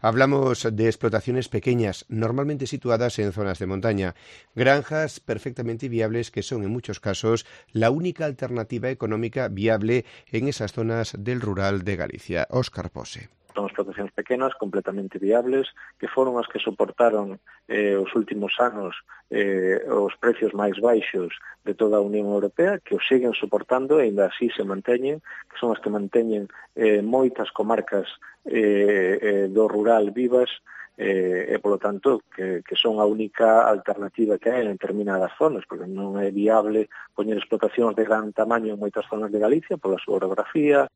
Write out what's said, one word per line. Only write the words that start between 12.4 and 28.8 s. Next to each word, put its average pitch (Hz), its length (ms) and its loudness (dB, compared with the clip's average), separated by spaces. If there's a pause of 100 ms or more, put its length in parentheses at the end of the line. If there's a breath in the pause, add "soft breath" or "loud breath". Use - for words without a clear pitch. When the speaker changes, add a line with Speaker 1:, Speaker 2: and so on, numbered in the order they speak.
Speaker 1:
Óscar - 460 -2
Pose. - 320 -14 (240)
Speaker 2:
Son 101 160 -4
explotacións 98 480 -6
pequenas, 127 400 -2
completamente 95 640 -6
viables, 123 480 2 (320 loud breath)
que 113 80 -8
foron 127 320 0
as 113 80 -4
que - 80 -10
soportaron, 104 800 0 (320 soft breath)
eh, 104 240 2
os 98 240 2
últimos 101 400 -2
anos, 104 400 -2 (320 loud breath)
eh, 95 560 2
os 104 320 0
precios 113 400 2
máis 101 240 0
baixos 104 560 0 (240 loud breath)
de 101 160 -6
toda 107 240 4
a - 0 -
Unión 101 320 0
Europea, 160 480 0
que - 160 -4
os - 80 -4
siguen 123 320 2
soportando 127 640 0
e 120 80 4
aínda 101 240 2
así 120 160 -2
se 107 160 -4
manteñen, 123 560 -2
que - 400 -18
son 113 160 0
as - 80 -14
que 104 80 -2
manteñen, 104 560 0 (240 loud breath)
eh, 104 320 2
moitas 123 480 0
comarcas, 107 560 0 (400 loud breath)
eh, 101 720 2